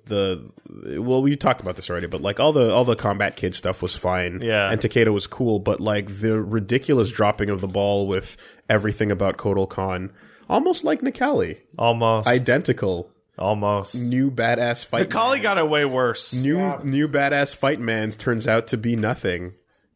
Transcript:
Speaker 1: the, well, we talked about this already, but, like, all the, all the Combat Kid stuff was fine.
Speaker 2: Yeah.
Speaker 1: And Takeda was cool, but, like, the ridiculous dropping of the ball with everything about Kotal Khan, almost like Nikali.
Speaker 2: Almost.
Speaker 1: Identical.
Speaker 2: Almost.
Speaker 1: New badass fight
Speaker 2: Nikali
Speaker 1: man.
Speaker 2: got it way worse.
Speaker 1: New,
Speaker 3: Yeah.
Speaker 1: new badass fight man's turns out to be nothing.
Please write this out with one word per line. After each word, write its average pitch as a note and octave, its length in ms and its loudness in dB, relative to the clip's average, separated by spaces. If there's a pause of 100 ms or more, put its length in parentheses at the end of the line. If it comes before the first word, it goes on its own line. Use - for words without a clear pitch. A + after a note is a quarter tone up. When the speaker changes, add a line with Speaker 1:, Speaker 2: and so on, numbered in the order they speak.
Speaker 1:
the, F2+ 920 -6
well, B2+ 200 2
we C#3 160 2
talked C#3 240 0
about F2+ 160 -8
this - 120 -8
already, F2 180 -4
but, D#2+ 140 -6
like, G2+ 200 -2
all D3+ 100 6
the, B2+ 180 4
all A#2 140 4
the A#2+ 140 2
Combat G2+ 400 -2
Kid F2+ 180 -2
stuff - 260 -4
was F2+ 140 -4
fine. F2+ 460 -2
Speaker 2:
Yeah. G#2 280 0
Speaker 1:
And G#2+ 120 0
Takeda A2 320 4
was G2+ 120 -2
cool, A2+ 340 0
but, G2+ 200 -2
like, G#2 400 -2
the A2 220 2
ridiculous A2 680 0
dropping G#2 400 0
of G2 120 -2
the G2 80 -4
ball G2+ 380 2
with F#2+ 280 -4 (340)
everything G#2 400 0
about F#2+ 280 0
Kotal G2 300 0
Khan, F#2+ 440 -6 (380)
almost E4+ 340 0
like D4+ 180 0
Nikali. B3+ 580 -2 (200)
Speaker 2:
Almost. A2+ 480 2
Speaker 1:
Identical. B2 800 0 (300)
Speaker 2:
Almost. G#2 560 -2
Speaker 1:
New B2+ 340 0
badass A#2+ 540 0
fight B2 260 0
Speaker 2:
Nikali B3 260 0
Speaker 1:
man. A3 80 -2
Speaker 2:
got G3+ 160 2
it D#3 100 2
way D3 160 2
worse. B2+ 480 0
Speaker 1:
New, C#3 240 0
Speaker 3:
Yeah. F#3 260 0
Speaker 1:
new C#3+ 240 2
badass C#3+ 480 0
fight C#3 240 0
man's A2 380 -2
turns A#2 320 0
out A2+ 180 2
to A2+ 100 -2
be A#2 200 -2
nothing. G2 560 -2 (420)